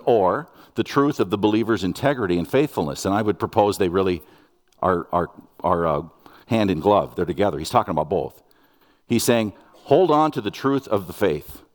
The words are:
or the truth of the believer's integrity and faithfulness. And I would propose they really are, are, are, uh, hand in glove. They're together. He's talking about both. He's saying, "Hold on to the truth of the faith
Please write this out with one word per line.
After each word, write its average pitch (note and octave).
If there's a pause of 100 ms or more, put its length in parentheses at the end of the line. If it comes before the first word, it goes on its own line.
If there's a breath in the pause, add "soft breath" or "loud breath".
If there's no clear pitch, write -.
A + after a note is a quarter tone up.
or A2+ (260 loud breath)
the A2
truth C#3+
of F#2+
the G#2
believer's G#2+
integrity G2+
and E2+
faithfulness. G#2
And G2
I A2
would G#2
propose G#2
they F#2+
really F#2 (580 soft breath)
are, F2+
are, E2+ (320)
are, E2+
uh, D2+ (440 loud breath)
hand G#2+
in D#2+
glove. F2+
They're F#2
together. E2+
He's D#2+
talking A2
about D#2
both. D#2+ (640 soft breath)
He's A#2+
saying, A2+ (200 loud breath)
"Hold E3
on D3+
to C3
the G2+
truth C3+
of G2+
the E2+
faith D#2+ (140)